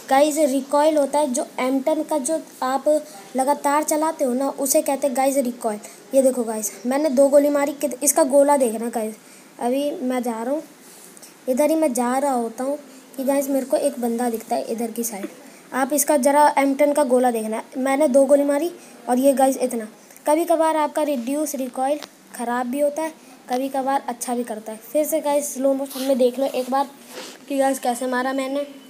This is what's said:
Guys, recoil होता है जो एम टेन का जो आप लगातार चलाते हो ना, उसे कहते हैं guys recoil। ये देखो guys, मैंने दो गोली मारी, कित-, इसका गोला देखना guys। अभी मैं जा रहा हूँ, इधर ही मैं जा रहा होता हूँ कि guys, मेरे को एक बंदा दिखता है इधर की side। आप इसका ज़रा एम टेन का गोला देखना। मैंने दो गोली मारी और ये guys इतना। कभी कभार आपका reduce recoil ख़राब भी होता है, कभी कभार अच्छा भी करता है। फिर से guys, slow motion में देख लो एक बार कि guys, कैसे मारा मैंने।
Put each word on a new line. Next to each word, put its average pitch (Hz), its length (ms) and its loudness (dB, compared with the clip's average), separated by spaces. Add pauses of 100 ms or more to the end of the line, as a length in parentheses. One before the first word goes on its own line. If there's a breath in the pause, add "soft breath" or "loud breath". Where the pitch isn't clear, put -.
(100)
Guys, 285 280 4
recoil 294 580 2
होता 277 220 2
है 294 140 0
जो 294 140 -2 (120)
एम 262 220 0
टेन 311 220 0
का 311 160 -2
जो 311 220 -2 (220)
आप 269 420 0 (320 loud breath)
लगातार 285 460 0
चलाते 311 420 -2
हो 247 100 0
ना, 269 140 -2
उसे 285 340 0
कहते 285 240 -2
हैं 254 100 -2
guys 269 200 0
recoil। 233 420 -4 (360 loud breath)
ये 269 80 6
देखो 247 220 2
guys, 220 280 -6 (140)
मैंने 285 220 0
दो 277 200 6
गोली 285 200 6
मारी, 285 240 0
कित-, 285 320 -6
इसका 311 200 4
गोला 285 320 4
देखना 233 320 -2
guys। 220 260 -6 (460 loud breath)
अभी 277 300 0
मैं 254 320 -4
जा 226 200 -6
रहा 254 120 -2
हूँ, 311 80 -4 (880 loud breath)
इधर 277 220 2
ही 320 60 2
मैं 311 180 0
जा 247 240 0
रहा 277 140 0
होता 240 320 -4
हूँ 285 140 -4 (380 loud breath)
कि 269 80 -8
guys, 277 260 0
मेरे 269 160 0
को 302 100 0
एक 277 240 -2
बंदा 233 300 -2
दिखता 226 260 -6
है - 80 -2
इधर 226 260 -6
की 226 140 -6
side। 202 240 -8 (440 loud breath)
आप 262 200 -2
इसका 302 240 2
ज़रा 285 420 6
एम 277 160 2
टेन 294 180 2
का 294 120 2
गोला 254 260 2
देखना। 220 320 -6 (140)
मैंने 269 320 2
दो 277 160 6
गोली 285 200 6
मारी 285 260 0 (380 loud breath)
और 247 100 2
ये 277 140 6
guys 262 240 4
इतना। 240 320 -4 (380 loud breath)
कभी 302 180 2
कभार 320 320 2
आपका 302 260 -2
reduce 285 520 -2
recoil 262 440 -4 (380)
ख़राब 240 300 -4
भी 262 140 -4
होता 294 220 0
है, 320 100 -6 (360 loud breath)
कभी 254 200 -2
कभार 269 400 -2
अच्छा 247 260 -6
भी 240 100 -2
करता 220 280 -10
है। 220 60 -14
फिर - 260 -2
से 302 160 -2
guys, 285 340 -2
slow 269 200 2
motion 269 280 -6
में 269 160 2
देख 247 200 2
लो 269 80 0
एक 247 240 -4
बार 269 180 0 (600 loud breath)
कि 277 100 -2
guys, 269 200 2
कैसे 247 280 -4
मारा 254 260 -2
मैंने। 269 340 -4 (240)